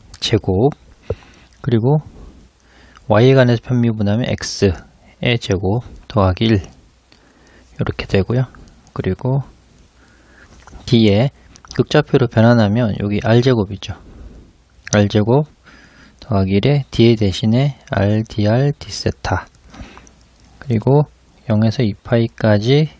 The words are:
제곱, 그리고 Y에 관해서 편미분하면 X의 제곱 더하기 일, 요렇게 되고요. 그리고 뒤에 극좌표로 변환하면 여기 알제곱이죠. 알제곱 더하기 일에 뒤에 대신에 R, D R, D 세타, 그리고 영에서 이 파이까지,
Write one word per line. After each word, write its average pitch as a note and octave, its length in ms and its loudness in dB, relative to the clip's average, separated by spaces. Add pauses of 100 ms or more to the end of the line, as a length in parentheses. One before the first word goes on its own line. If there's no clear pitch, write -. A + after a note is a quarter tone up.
(180)
제곱, G#2 520 0 (920)
그리고 A#2+ 380 0 (1080)
Y에 A#2+ 280 4
관해서 B2 280 4
편미분하면 A2+ 680 -2
X의 - 1120 -4
제곱 G2 460 -4 (240)
더하기 F#2+ 360 0
일, A2 180 2 (1160)
요렇게 - 260 -8
되고요. A#2 400 -2 (460)
그리고 B2+ 500 -4 (1400)
뒤에 A2+ 440 2 (460)
극좌표로 C3+ 500 0
변환하면 A2+ 720 2
여기 G2+ 220 -4
알제곱이죠. A2 720 0 (1000)
알제곱 G#2 540 2 (760)
더하기 F#2+ 300 -2
일에 C3 400 0
뒤에 A#2 240 4
대신에 A2 640 0 (120)
R, G#2+ 340 -2
D G#2 240 -4
R, C3+ 300 0
D - 120 -18
세타, - 560 -6 (1120)
그리고 C3 420 2 (480)
영에서 A2 320 0
이 G#2 100 0
파이까지, A#2 1080 0